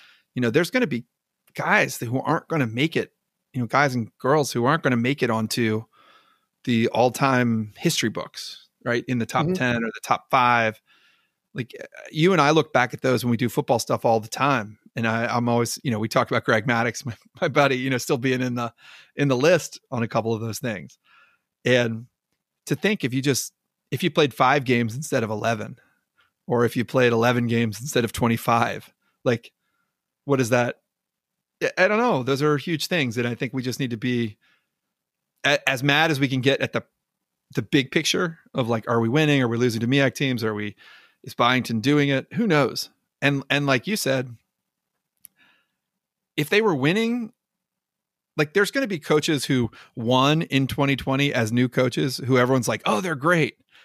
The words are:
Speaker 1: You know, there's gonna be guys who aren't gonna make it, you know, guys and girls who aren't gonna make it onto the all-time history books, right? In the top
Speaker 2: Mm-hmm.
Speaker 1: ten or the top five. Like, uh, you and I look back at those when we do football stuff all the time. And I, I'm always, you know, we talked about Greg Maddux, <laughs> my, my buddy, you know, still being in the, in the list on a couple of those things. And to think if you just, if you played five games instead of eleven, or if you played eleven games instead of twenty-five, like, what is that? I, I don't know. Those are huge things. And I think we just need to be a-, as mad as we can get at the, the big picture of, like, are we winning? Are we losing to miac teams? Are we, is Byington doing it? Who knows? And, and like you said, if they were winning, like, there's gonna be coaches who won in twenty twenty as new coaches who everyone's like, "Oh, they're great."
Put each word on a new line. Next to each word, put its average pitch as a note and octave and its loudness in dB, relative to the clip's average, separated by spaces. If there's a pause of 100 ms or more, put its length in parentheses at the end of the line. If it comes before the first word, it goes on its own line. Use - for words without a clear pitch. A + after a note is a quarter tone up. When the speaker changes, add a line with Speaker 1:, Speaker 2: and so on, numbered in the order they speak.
(340)
Speaker 1:
You B2 -4
know, A#2 0
there's E3 0
gonna B3+ 0
be B2 -4 (500)
guys E3+ -2
who B2+ -4
aren't - -4
gonna D3 -2
make C3 -2
it, A2+ -4 (400)
you C3 -4
know, A#2 -2
guys C3 2
and A2+ -4
girls C#3 0
who A#2+ -2
aren't D3 2
gonna C3 0
make B2+ 0
it A#2 2
onto A2 -2 (800)
the A#2 2
all-time A#2+ 2
history D#3+ 0
books, - -12 (160)
right? A#2+ -2
In B2+ -2
the A2 -2
top C3+ 0
Speaker 2:
Mm-hmm. F#3 0
Speaker 1:
ten B2 0
or A2+ -2
the - -10
top - -2
five. A#2+ 2 (760)
Like, B2 -8
uh, - -14 (260)
you E3 4
and E3+ 4
I C#3+ 4
look D#3+ 2
back B2+ 2
at - -12
those C3 2
when B2 0
we A#2 2
do A#2+ 0
football C3 0
stuff - -2
all A2+ 2
the G#2+ -12
time. B2 -2 (160)
And A#2 -2
I, A2+ 0 (100)
I'm A#2+ 0
always, A#2+ 0
you C#3+ -4
know, G#2+ -2
we A2 -4
talked B2 0
about B2 0
Greg A2 2
Maddux, A#2+ -2
<laughs> - -
my, A2 -8 (260)
my F3 0
buddy, C3+ 2
you B2+ -4
know, C3 0
still C3+ -2
being B2+ 0
in B2 -4
the, A#2+ -6 (400)
in C#3+ 0
the B2+ 2
list D#3 2 (100)
on A#2+ -2
a A2 -2
couple A2+ 0
of G#2+ -4
those A2+ -6
things. G2 -10 (640)
And A#2+ 2 (600)
to D3+ -2
think G3+ -2
if B2 -2
you C3 -2
just, C3+ -2 (360)
if - -6
you E3+ 0
played D3 2
five C3+ 2
games A#2+ 0
instead C#3 -4
of G#2+ -4
eleven, G#2+ -4 (680)
or A#2+ 0
if - -2
you A#2 -2
played B2 2
eleven A#2+ 2
games A2+ -2
instead B2 -2
of A2 -4
twenty-five, A#2 0 (320)
like, A#2 -2 (760)
what C#3 2
is A2+ 0
that? B2 0 (840)
I, C#3 0
I F#3 4
don't G#3 0
know. A3 2
Those C3 0
are D3+ 2
huge D#3 -6
things. C3 -2
And A#2+ 0
I A#2+ -4
think B2+ -6
we C3 -4
just B2 -6
need B2+ -4
to A#2+ -8
be A#2 -2 (1080)
a-, C#3 2
as C3 -2
mad D3 4
as C#3 0
we C#3 2
can C3 -2
get C3+ 2
at - -2
the, A#2 -4 (720)
the C3 -4
big C3 0
picture E3+ -2 (120)
of, A#2 -2
like, A#2 -2
are A#2 2
we A2+ 2
winning? D3 2
Are B2 2
we A#2 -2
losing A#2 0
to A#2 -2
miac C3+ 2
teams? B2+ -4
Are A2 -2
we, G#2 -8 (480)
is - -16
Byington A#2+ 2
doing C#3+ 2
it? C3+ -2
Who A3 -2
knows? D3 0 (320)
And, C#3 0
and C#3+ 0
like C3 0
you G#3 -2
said, C3 -4 (2000)
if D3 -4
they G#3 4
were G#3+ 2
winning, A3 -2 (1040)
like, D3+ -2
there's G3 2
gonna C4+ -2
be F#3+ -4
coaches C#3+ 0
who B2 0 (240)
won C3 2
in C3+ 0
twenty C#3 0
twenty C#3 -2
as A2+ 0
new B2 2
coaches B2+ -2
who C3 2
everyone's B2 2
like, A2+ -2
"Oh, G#3 0
they're F3 -4
great." D3+ 0 (280)